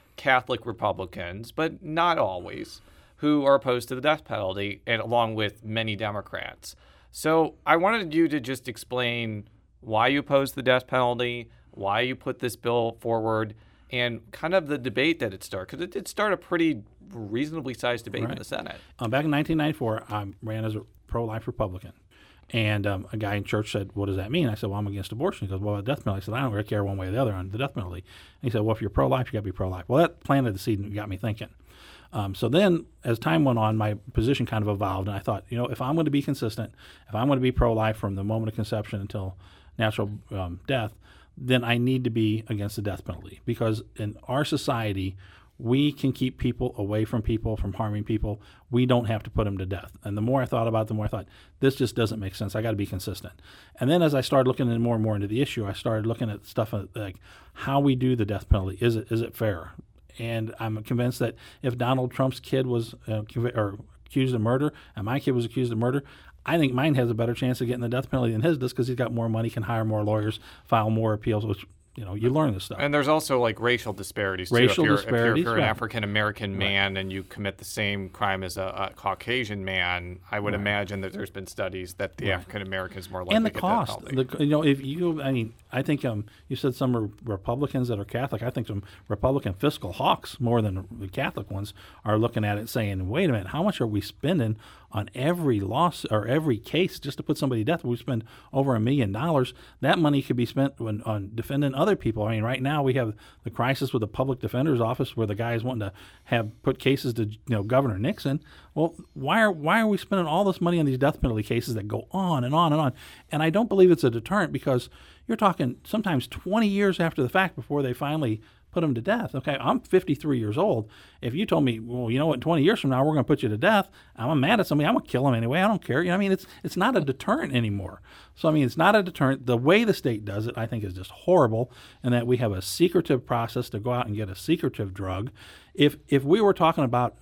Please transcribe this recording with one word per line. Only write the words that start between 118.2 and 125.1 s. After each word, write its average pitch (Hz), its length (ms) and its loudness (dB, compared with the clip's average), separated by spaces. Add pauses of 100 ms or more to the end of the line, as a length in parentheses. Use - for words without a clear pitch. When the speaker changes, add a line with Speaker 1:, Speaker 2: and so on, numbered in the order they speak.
Speaker 2:
put 175 120 0
'em 147 100 2
to 113 80 -2
death. 214 320 -2
Okay, 139 260 -4
I'm 156 200 0
fifty-three 151 580 2
years 110 200 -2
old. 151 300 2 (340)
If 120 120 -4
you 196 140 -2
told 160 160 4
me, 117 160 2
"Well, 117 320 -4
you 131 80 2
know 160 80 2
what, 131 140 2
twenty 160 200 2
years 196 200 6
from 135 100 0
now, 131 120 4
we're 156 100 4
gonna 139 100 4
put 147 180 2
you 117 80 0
to 107 80 -2
death," 196 320 2 (280)
I'm 135 240 0
mad 208 180 4
at 180 80 0
somebody, 147 200 2
I'm 208 60 4
gonna - 120 -2
kill 127 220 0